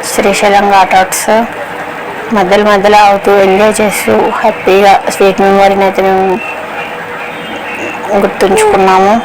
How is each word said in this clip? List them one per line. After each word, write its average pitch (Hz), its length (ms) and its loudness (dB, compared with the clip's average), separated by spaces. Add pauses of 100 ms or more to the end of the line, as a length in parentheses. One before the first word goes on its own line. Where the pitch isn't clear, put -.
శ్రీశైలం 202 640 0
ఘాట్ 190 240 2
రోడ్స్. 190 320 -2 (1080)
మధ్యలో 196 340 2
మధ్యలో 208 280 4 (100)
అవుతూ 202 240 2 (120)
ఎంజాయ్ 202 340 2
చేస్తూ 214 360 0 (260)
హ్యాపీగా 202 500 2 (240)
స్వీట్ 190 300 0
మెమరీని 196 420 2
అయితే 190 200 -2
మేము 190 180 0 (2000)
గుర్తుంచుకున్నాము. 381 880 2 (120)